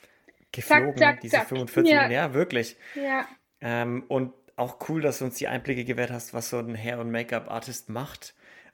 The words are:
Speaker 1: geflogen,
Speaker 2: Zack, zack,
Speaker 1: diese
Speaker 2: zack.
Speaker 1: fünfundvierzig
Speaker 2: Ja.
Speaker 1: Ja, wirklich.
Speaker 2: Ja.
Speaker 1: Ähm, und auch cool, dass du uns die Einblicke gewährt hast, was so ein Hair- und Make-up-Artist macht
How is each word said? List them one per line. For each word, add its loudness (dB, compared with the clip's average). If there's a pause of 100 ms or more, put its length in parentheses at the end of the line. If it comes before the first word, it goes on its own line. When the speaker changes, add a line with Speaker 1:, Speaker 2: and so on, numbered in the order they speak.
(520)
Speaker 1:
geflogen, 4
Speaker 2:
Zack, 0
zack, 6
Speaker 1:
diese 0
Speaker 2:
zack. 2
Speaker 1:
fünfundvierzig 4
Speaker 2:
Ja. 6
Speaker 1:
Ja, 0
wirklich. 0 (180)
Speaker 2:
Ja. -2 (340)
Speaker 1:
Ähm, -2
und 0 (240)
auch -6
cool, 0
dass 0
du -4
uns -8
die -4
Einblicke -4
gewährt -2
hast, -10
was -6
so -2
ein -6
Hair- -6
und -4
Make-up-Artist -6
macht -10 (400)